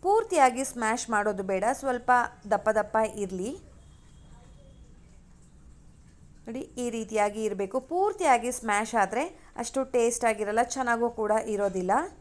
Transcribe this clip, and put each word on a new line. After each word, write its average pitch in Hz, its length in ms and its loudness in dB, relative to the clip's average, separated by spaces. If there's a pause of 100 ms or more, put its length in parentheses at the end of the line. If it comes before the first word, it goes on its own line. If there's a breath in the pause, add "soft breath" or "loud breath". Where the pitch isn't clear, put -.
ಪೂರ್ತಿಯಾಗಿ 339 640 4
ಸ್ಮ್ಯಾಶ್ 233 440 -2
ಮಾಡೋದು 208 360 0
ಬೇಡ, 190 160 0 (160)
ಸ್ವಲ್ಪ 247 280 -4 (440)
ದಪ್ಪ 208 240 0
ದಪ್ಪ 208 180 -2 (280)
ಇರಲಿ. 185 280 -6 (3000)
ನೋಡಿ, 233 180 -10 (200)
ಈ - 20 -2 (120)
ರೀತಿಯಾಗಿ 214 520 -2
ಇರಬೇಕು. 202 300 -2 (120)
ಪೂರ್ತಿಯಾಗಿ 339 680 2
ಸ್ಮ್ಯಾಶ್ 214 440 0
ಆದರೆ 214 220 -2 (380 loud breath)
ಅಷ್ಟು 269 220 -2 (120)
ಟೇಸ್ಟ್ 240 340 2
ಆಗಿರಲ್ಲ, 214 340 0 (120)
ಚೆನ್ನಾಗೂ 233 320 0 (120)
ಕೂಡ 214 100 0 (240)
ಇರೋದಿಲ್ಲ. 190 360 0 (300)